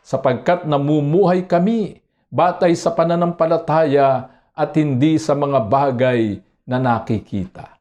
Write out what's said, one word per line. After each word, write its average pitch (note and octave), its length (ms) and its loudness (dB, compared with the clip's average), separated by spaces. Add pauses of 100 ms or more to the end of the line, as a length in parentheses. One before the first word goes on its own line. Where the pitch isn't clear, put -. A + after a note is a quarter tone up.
"Sapagkat C3+ 640 -2
namumuhay D#3 800 2
kami F#3+ 560 -2 (320)
batay F3 400 2
sa E3+ 160 -2
pananampalataya D#3+ 1400 0 (240)
at D3 160 -4
hindi D3+ 480 2
sa C#3+ 160 -2
mga C#3 240 0
bagay B2 800 0 (240)
na B2+ 160 -4
nakikita." A2 1000 -4